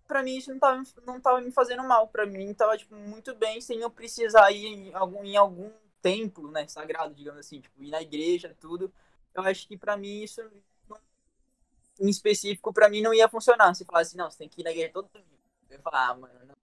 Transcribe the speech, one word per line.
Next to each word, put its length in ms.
pra 140
mim 160
isso 140
não 80
tava, 240
não 160
tava 200
me 100
fazendo 320
mal. 240
Pra 180
mim 280
tava, 240
tipo, 180
muito 400
bem, 260
sem 180
eu 100
precisar 600
ir 140
em 280
algum, 300
em 120
algum 360
templo, 500
né, 160
sagrado, 480
digamos 240
assim, 220
tipo, 220
ir 60
na 120
igreja, 580
tudo. 320
Eu 100
acho 240
que 100
pra 200
mim 240
isso, 200
em 100
específico, 640
pra 180
mim 120
não 120
ia 140
funcionar. 460
Se 120
falasse, 300
"Não, 140
você 100
tem 100
que 120
ir 40
na 60
igreja 220
todo 180
domingo." 180
Eu 80
ia 40
falar, 280
"Ah, 40
mano, 200
não." 180